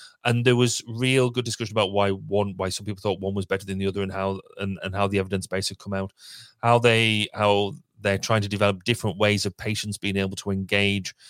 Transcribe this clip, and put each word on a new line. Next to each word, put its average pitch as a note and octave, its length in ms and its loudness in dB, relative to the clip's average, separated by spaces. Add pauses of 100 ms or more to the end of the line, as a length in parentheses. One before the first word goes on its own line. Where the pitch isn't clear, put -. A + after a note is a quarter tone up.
(240)
And A#2+ 200 2
there B2 120 6
was A#2+ 300 2
real B2+ 440 2
good A#2+ 160 -4
discussion A2 260 -6
about G#2 200 2
why G2+ 180 2
one, G2 460 -2
why F#2+ 120 -2
some G2 160 -8
people G#2 160 -8
thought G2 200 -2
one G2 140 -4
was G2 120 -4
better G2 180 -4
than F#2+ 140 -6
the G2 80 -2
other, G2 160 -2
and F#2+ 100 -4
how, F#2+ 280 -4 (180)
and, G2 240 -6
and G2 120 -6
how G2+ 120 0
the G2 120 2
evidence F#2+ 280 -2
base F#2+ 240 -4
had G2 80 -14
come G2+ 160 -8
out, F#2+ 180 -4 (500)
how A#2+ 160 6
they, A2+ 540 4
how G2+ 400 2 (280)
they're G2 180 2
trying A2 240 2
to G2+ 60 -4
develop G2+ 360 0
different F#2+ 320 -2
ways G#2 300 2
of F#2+ 100 -6
patients G#2+ 400 -6
being G2 220 -2
able F#2+ 180 -2
to - 140 -8
engage G2 640 0 (160)